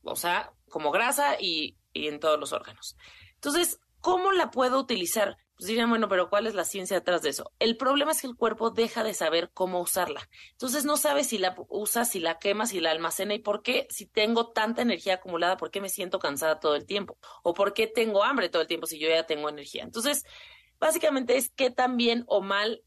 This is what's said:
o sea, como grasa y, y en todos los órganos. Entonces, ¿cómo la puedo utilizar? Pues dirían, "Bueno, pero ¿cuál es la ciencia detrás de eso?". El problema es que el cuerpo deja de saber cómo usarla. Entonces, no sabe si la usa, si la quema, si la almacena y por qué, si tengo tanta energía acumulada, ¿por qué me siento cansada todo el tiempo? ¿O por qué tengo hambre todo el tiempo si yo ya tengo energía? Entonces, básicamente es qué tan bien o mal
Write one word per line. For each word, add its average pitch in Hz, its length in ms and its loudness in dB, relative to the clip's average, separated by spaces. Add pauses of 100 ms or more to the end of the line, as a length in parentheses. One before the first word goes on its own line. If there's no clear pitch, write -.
o - 120 -6
sea, 175 380 -4 (160)
como 151 220 -2
grasa 254 480 0
y, 165 380 -4 (160)
y 151 160 -4
en 147 100 -8
todos 151 200 4
los 143 140 -6
órganos. - 420 -10 (380)
Entonces, 330 460 -2 (220)
¿cómo 370 300 2
la 339 200 2
puedo 254 280 2
utilizar? 202 580 -2 (200)
Pues 185 120 -10
dirían, 233 200 2
"Bueno, 220 200 2
pero 180 200 2
¿cuál 208 180 2
es 208 60 -4
la 175 120 -2
ciencia 190 320 -4
detrás 170 240 2
de 151 80 0
eso?". - 300 -6
El 233 180 2
problema 285 340 2
es 311 80 0
que 269 80 -8
el 240 80 -10
cuerpo 226 360 0
deja 208 340 0
de 214 80 -4
saber 170 400 0
cómo 185 260 0
usarla. 175 480 -2 (240)
Entonces, 262 320 -4
no 294 140 2
sabe 294 260 2
si 233 140 -2
la 185 180 0 (140)
usa, 214 340 -2
si 208 160 -2
la 165 200 -2
quema, 202 260 0
si 196 160 -2
la 160 100 2
almacena 170 440 -2
y 214 40 -6
por 208 220 -2
qué, - 280 -2
si - 160 -10
tengo 226 460 2
tanta 220 300 0
energía 196 320 0
acumulada, 180 420 0
¿por - 160 -8
qué 196 80 -6
me 196 80 -6
siento 185 320 -4
cansada 156 400 0
todo 151 160 2
el 147 100 -4
tiempo? 196 320 -6 (240)
¿O 170 120 0
por 196 200 2
qué 220 140 0
tengo 220 380 2
hambre 233 240 2
todo 165 140 2
el - 40 -2
tiempo 165 180 -4
si 156 140 -10
yo 156 80 0
ya 160 180 4
tengo 151 220 -2
energía? 147 360 -10
Entonces, 285 420 -4 (520)
básicamente 277 600 2
es 262 180 -2
qué 254 160 2
tan 254 240 0
bien 240 320 2
o 208 140 2
mal 202 460 -2